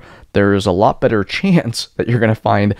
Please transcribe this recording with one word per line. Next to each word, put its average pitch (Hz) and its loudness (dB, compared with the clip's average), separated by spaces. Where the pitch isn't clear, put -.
there 101 2
is 98 -2
a 101 0
lot 104 0
better 113 0
<laughs> - -
chance - -2
that - -4
you're 117 0
gonna 110 2
find 104 0